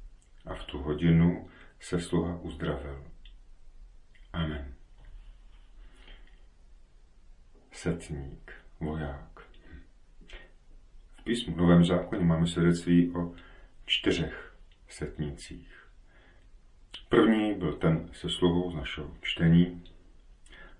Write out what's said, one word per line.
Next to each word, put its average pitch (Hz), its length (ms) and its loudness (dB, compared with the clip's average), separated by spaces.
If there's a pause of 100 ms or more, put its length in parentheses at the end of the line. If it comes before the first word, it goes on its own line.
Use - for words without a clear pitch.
(460)
A - 80 -12
v - 100 -14
tu - 140 -10
hodinu 82 720 4 (320)
se - 200 -4
sluha 85 400 -2
uzdravil. 69 640 -8 (1300)
Amen. 76 420 -6 (3000)
Setník, 71 800 -8 (280)
voják. 76 600 -8 (1700)
V - 120 -20
písmu, 110 300 -4
v - 20 -6
Novém 85 280 8
zákoně 90 400 0
máme 82 220 4
svědectví 87 680 4
o 87 180 -4 (540)
čtyřech - 680 -2 (340)
setnících. - 1000 -10 (1200)
První 107 460 4
byl 85 180 -4
ten 82 400 0
se - 180 -10
sluhou 90 400 2
z 85 40 -10
našeho 73 460 -10
čtení. 85 640 4 (960)